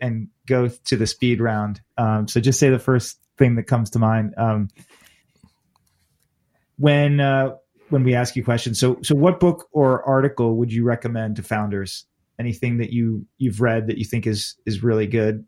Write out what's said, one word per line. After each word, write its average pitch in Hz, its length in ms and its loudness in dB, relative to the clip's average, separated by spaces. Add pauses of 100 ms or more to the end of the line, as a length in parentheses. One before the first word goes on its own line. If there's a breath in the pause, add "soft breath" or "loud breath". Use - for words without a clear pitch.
and 113 280 -6 (180)
go 123 220 2
to - 280 -4
the 107 100 0
speed 120 320 -2
round. 107 440 -4 (160)
Um, 110 300 0
so - 120 0
just 127 180 2
say 139 120 6
the 127 80 4
first - 400 0 (180)
thing 120 200 4
that 113 80 -4
comes 113 260 0
to - 80 -2
mind. 110 400 2
Um, 107 300 0 (2000 soft breath)
when, 143 420 4
uh, 135 360 0 (320)
when 135 160 2
we 127 100 4
ask 123 220 -2
you 127 60 -2
questions. 117 380 -2
So, 127 220 2
so 151 120 0
what 180 240 4
book 175 320 0
or 135 340 2
article 135 520 0
would 117 160 -2
you 117 100 0
recommend 113 540 -2
to 104 60 -10
founders? 101 640 -4 (320)
Anything 120 400 -4
that 120 120 -4
you, 113 360 -2 (100)
you've 110 240 -4
read 113 280 0
that - 100 -4
you 110 80 -6
think 117 200 -6
is, 107 280 -4 (100)
is 107 180 -6
really 110 240 0
good? 110 420 -2